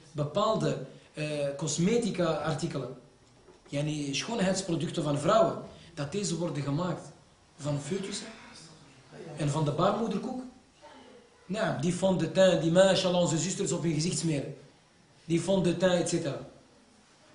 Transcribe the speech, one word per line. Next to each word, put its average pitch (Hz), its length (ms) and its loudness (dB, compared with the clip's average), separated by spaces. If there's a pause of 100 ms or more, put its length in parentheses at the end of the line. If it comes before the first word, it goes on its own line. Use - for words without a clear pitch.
(120)
bepaalde, 156 720 0 (280)
eh, 151 120 -6 (320)
cosmetica-artikelen, 160 1400 -2 (720)
yani 147 440 -4
schoonheidsproducten 180 880 -2
van 143 160 0
vrouwen, 208 420 4 (320)
dat 143 180 -8
deze 180 260 -4
worden 147 260 -4
gemaakt 143 440 -4 (500)
van 143 240 -4
foetussen? 202 460 -6 (1080)
En 151 120 -2
van 151 160 -2
de 143 60 0
baarmoederkoek? 208 720 -2 (1040)
Nou, 175 360 -2
die 170 120 2
fond 185 260 2
de 160 120 0
teint, 180 300 6
die 165 100 2
mashallah 180 500 6
onze 165 160 2
zusters 185 340 -2
op 170 120 -2
hun 165 100 2
gezicht 156 260 0
smeren. 147 360 -2 (680)
Die 165 140 2
fond 190 240 2
de 170 140 2
teint, 180 240 4
et - 80 -2
cetera. 147 300 -2 (960)